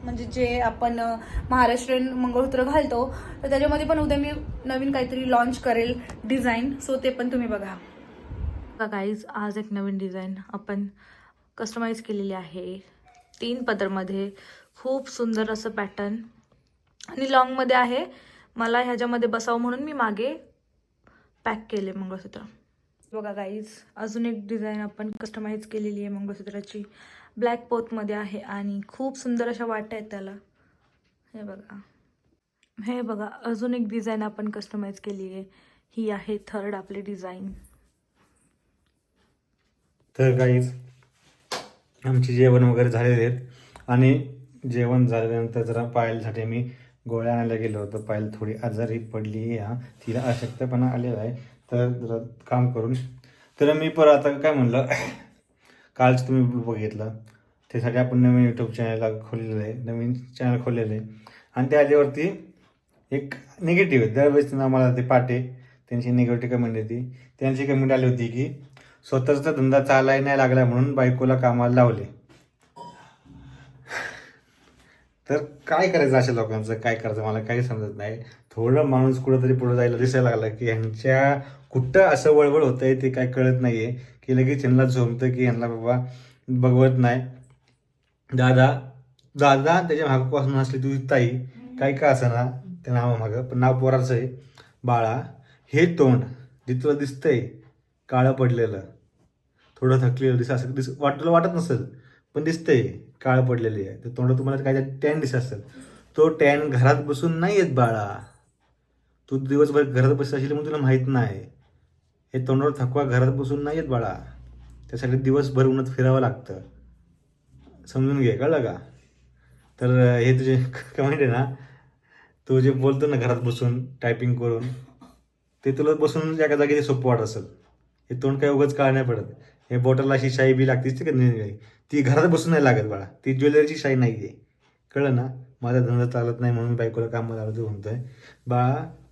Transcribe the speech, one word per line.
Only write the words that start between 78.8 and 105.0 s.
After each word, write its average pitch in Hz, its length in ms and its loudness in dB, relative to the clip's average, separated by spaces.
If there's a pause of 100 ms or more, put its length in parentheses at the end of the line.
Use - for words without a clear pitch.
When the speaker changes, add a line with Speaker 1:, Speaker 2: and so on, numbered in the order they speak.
Speaker 2:
माणूस 131 360 2
कुठंतरी 127 340 2
पुढं 123 220 2
जायला 120 220 2
दिसायला 127 340 2
लागला 110 180 -2
की 107 160 -8
ह्यांच्या 131 760 2 (300)
कुठं 131 300 2
असं 156 320 6
वळवळ 147 320 6
होतंय 131 300 2
ते 131 160 0
काय 127 160 0
कळत 127 360 2
नाहीये, 120 520 -2 (120)
की 131 100 2
लगेच 131 280 2
ह्यांना 127 200 6
झोंबतं 127 480 0
की 127 100 -2
ह्यांना 117 260 0
बाबा 117 360 -2 (440)
बघवत 127 500 4
नाही. 127 240 2 (1120)
दादा, 127 460 4 (540)
दादा 143 460 4
त्याच्या 156 260 0
मागं 131 460 0
असली 135 300 0
तुझी 135 280 -2
ताई, 123 180 4 (520)
काय 139 120 2
का 147 160 2
असं 127 200 4
ना 120 320 -2 (240)
त्या 123 100 -4
नावामागं, 120 500 0
पण 123 140 -6
नाव 127 220 4
पोराचं 131 340 2
आहे 123 280 -4 (420)
बाळा. 120 380 0 (500)
हे 170 260 2
तोंड 131 260 6 (440)
जे 127 140 -2
तुला 147 160 2
दिसतंय 131 520 -2 (580)
काळं 131 240 4
पडलेलं, 117 480 0 (1000)
थोडं 131 180 4
थकलेलं 127 380 2
दिसत 120 140 0
असं 127 200 -2
दिस-, 131 280 -4
वाट-, 143 220 0
तुला 165 100 0
वाटत 170 240 4
नसेल 139 320 -2 (480)
पण 151 100 -4
दिसतंय 160 380 2 (380)
काळं 127 260 2
पडलेलं 110 440 -2
आहे, - 140 -16
तर 120 40 -10
तोंडात 127 300 0
तुम्हाला 135 240 -2
काय 135 220 0 (180)